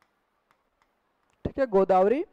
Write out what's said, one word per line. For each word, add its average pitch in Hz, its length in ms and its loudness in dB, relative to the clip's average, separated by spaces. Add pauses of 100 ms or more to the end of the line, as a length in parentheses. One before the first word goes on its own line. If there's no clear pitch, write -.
(1400)
ठीक - 140 -8
है? 262 100 0
गोदावरी 196 640 2